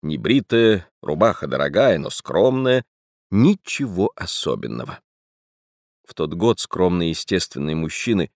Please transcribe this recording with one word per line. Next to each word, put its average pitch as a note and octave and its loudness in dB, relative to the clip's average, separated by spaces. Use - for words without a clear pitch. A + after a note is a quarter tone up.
Небритое, A2 2
рубаха F2+ 0
дорогая, D2 2
но C#2+ -6
скромная, B2+ 0
ничего A2+ 2
особенного. A#1+ -6
В - -20
тот D#2 -4
год G#2+ 2
скромные F2 0
естественные D#2+ -4
мужчины D#2+ -2